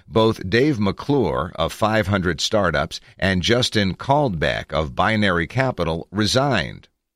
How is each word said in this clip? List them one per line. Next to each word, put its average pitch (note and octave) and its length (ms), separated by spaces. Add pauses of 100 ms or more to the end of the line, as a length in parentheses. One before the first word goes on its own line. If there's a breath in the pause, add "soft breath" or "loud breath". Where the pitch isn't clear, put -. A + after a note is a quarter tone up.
both A2 440
Dave B2 280
McClure F#2 760
of E2 180
five G#2+ 360
hundred F2+ 340
Startups E2+ 580 (180 soft breath)
and F#2 220
Justin G#2 540
Kaldbeck E2 760
of C#2+ 240
Binary F#2+ 520
Capital F2 640
resigned. G2+ 760 (280)